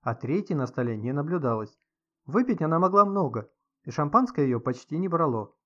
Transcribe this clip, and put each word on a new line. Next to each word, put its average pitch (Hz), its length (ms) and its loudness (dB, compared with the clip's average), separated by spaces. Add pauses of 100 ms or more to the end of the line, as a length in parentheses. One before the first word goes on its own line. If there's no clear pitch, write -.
а 110 120 -4
третьей 175 420 -4
на 131 100 -2
столе 120 320 -4
не 120 160 -4
наблюдалось. 143 600 -2 (520)
Выпить 220 340 0
она 160 180 2
могла 190 280 6
много – 151 420 -2 (360)
и 143 60 -10
шампанское 156 540 2
ее 123 160 2
почти 131 380 -4
не 185 100 -2
брало. 143 460 0 (120)